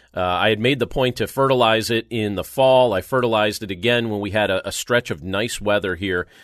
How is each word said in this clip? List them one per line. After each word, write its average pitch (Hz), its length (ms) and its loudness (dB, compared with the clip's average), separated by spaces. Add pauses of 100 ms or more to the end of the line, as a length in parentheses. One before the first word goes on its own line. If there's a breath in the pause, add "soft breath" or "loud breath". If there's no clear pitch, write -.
(120)
Uh, 90 100 -4
I 90 280 2
had 107 100 2
made 127 200 0
the 117 80 -2
point 127 300 -2
to 104 100 -2
fertilize 117 640 2
it 113 180 -2
in 107 240 -2
the 90 100 -4
fall. 131 500 4
I 92 80 0
fertilized 110 600 0
it 104 80 -8
again 113 400 0
when 104 100 -4
we 101 120 -6
had 104 180 0
a, 92 180 -2
a - 40 -6
stretch - 400 -2
of 78 100 -8
nice 98 400 -4
weather 101 340 0
here 90 300 -2 (180 loud breath)